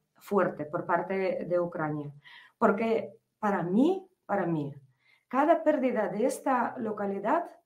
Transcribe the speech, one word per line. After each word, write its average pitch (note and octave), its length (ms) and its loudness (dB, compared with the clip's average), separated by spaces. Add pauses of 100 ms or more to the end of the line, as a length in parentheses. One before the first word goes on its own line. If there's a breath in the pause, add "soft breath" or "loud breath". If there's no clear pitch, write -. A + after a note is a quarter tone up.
(180)
fuerte F3 480 0
por F3 200 -4
parte F#3 600 0
de F3 140 0
Ucrania. D3+ 520 -4 (460 loud breath)
Porque A3 560 2 (260)
para G3+ 240 0
mí, C#4+ 420 2 (200)
para G3+ 200 -2
mí, D3 300 -4 (540)
cada D#4+ 340 2
pérdida B3 460 2
de G#3+ 160 -2
esta - 520 0
localidad G#3+ 680 -2 (200)